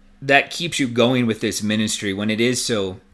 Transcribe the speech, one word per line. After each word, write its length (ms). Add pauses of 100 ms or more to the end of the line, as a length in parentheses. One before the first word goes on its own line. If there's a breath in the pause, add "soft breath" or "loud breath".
(240)
that 260
keeps 300
you 80
going 400
with 120
this 220
ministry 520
when 180
it 100
is 240
so 340 (140)